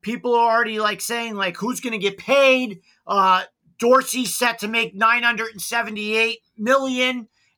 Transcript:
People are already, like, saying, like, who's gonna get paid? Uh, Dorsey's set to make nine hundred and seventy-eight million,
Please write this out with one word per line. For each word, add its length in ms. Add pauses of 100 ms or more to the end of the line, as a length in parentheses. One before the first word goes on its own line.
People 340
are 220
already, 240
like, 200
saying, 360
like, 200
who's 220
gonna 200
get 200
paid? 640 (260)
Uh, 380 (340)
Dorsey's 560
set 260
to 80
make 260
nine 280
hundred 300
and 100
seventy-eight 760 (180)
million, 720 (300)